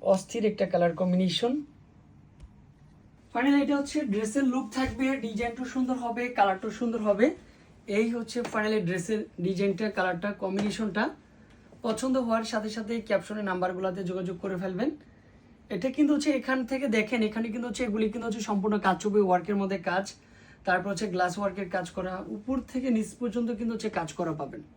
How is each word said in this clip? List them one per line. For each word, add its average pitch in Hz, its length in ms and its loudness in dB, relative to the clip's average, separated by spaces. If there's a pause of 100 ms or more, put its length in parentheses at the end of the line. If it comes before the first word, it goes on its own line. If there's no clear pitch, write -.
(120)
অস্থির 208 380 0
একটা 202 220 0
কালার 175 280 4
কম্বিনেশন। 185 520 2 (1800)
ফাইনালি 277 320 4
এটা 285 160 2
হচ্ছে 285 180 -2 (140)
ড্রেসের 220 400 2
লুক 254 140 0 (120)
থাকবে, 254 280 0 (180)
ডিজাইনটাও 233 500 -4
সুন্দর 254 300 2
হবে, 240 180 -2 (160)
কালারটাও 202 420 2
সুন্দর 226 300 0
হবে। 208 180 6 (720)
এই 226 180 4
হচ্ছে 233 220 -4 (140)
ফাইনালি 214 360 2
ড্রেসের 190 320 -2 (260)
ডিজাইনটা, 196 400 2 (100)
কালারটা, 185 320 0 (140)
কম্বিনেশনটা। 202 600 0 (840)
পছন্দ 254 280 0 (120)
হওয়ার 226 260 2
সাথে 214 240 -2
সাথে 220 180 -4 (140)
ক্যাপশনে 208 420 0
নাম্বারগুলোতে 185 600 -2
যোগাযোগ 185 340 -4
করে 190 180 -4
ফেলবেন। 190 260 -2 (840)
এটা 196 220 -2
কিন্তু 294 180 4
হচ্ছে 294 240 2
এখান 262 200 0 (120)
থেকে 269 160 -2 (100)
দেখেন, 220 320 2
এখানে 226 240 -2
কিন্তু 240 160 -4
হচ্ছে 233 200 -4
এগুলি 214 240 2
কিন্তু 233 160 -6
হচ্ছে 226 200 -4
সম্পূর্ণ 208 260 2 (120)
কাজ 185 180 4
ছবি 208 240 4
ওয়ার্কের 180 320 2
মধ্যে 196 180 -2 (120)
কাজ, 190 140 0 (640)
তারপর 180 260 2
হচ্ছে 202 220 -2
গ্লাস 180 240 2
ওয়ার্কের 196 380 -2
কাজ 180 100 -2 (100)
করা, 185 160 -4 (240)
উপর 254 200 -4 (160)
থেকে 262 240 -2
নিচ 214 140 0 (100)
পর্যন্ত 233 280 -2 (100)
কিন্তু 233 160 -2
হচ্ছে 214 240 -4
কাজ 165 100 -4 (100)
করা 170 220 -2
পাবেন। 139 220 -8 (140)